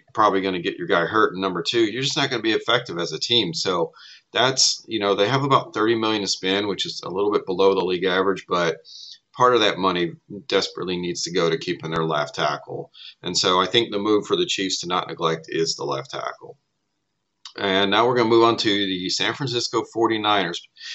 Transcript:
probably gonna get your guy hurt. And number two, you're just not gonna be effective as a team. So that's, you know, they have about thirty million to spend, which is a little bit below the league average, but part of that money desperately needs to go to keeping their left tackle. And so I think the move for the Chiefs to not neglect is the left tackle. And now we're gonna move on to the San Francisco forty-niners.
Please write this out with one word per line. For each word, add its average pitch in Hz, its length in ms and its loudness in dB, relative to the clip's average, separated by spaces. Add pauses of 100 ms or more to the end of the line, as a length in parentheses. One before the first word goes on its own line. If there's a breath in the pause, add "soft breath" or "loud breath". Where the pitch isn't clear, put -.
(140)
probably 98 280 2
gonna 92 200 -2
get 95 160 -4
your 87 100 -10
guy 87 180 2
hurt. 101 280 2
And 95 80 -6
number 92 220 -2
two, 120 200 2
you're 113 200 -2
just 135 120 -2
not 139 140 0
gonna 120 120 -4
be 110 120 0
effective 107 440 0
as 82 140 -6
a 78 80 -8
team. 104 340 0
So 87 380 -2 (400 loud breath)
that's, 127 560 2
you 110 120 -4
know, 101 160 2
they 101 120 4
have 135 160 2
about 135 300 0
thirty 110 220 2
million 110 260 0
to 95 60 -4
spend, 101 400 0
which 92 180 -4
is - 180 -10
a 85 60 -10
little 101 220 0
bit - 160 0
below 95 260 4
the 92 100 2
league 90 220 -2
average, 92 420 0
but 87 300 0 (580 loud breath)
part 123 200 6
of 113 60 6
that 87 180 2
money 90 320 0 (360)
desperately 92 500 -2
needs 87 260 -6
to 85 100 -8
go 85 160 2
to 82 80 0
keeping 82 340 -6
their 82 140 -2
left 73 300 -2
tackle. 76 560 -4 (320 loud breath)
And 87 120 -6
so 92 240 2
I 92 60 2
think 113 260 0
the 101 80 -2
move 104 280 2
for 101 80 0
the 87 100 2
Chiefs 92 360 -4
to 87 60 -8
not 90 200 -2
neglect 80 420 -4
is 80 260 -2
the - 80 -10
left 69 280 -6
tackle. - 460 -12 (1000)
And 98 320 0
now 110 160 4
we're 123 100 2
gonna 117 140 4
move 113 140 8
on 113 140 4
to 110 120 0
the 92 400 -2
San 104 240 -2
Francisco 120 580 -4
forty-niners. 104 680 0 (340 loud breath)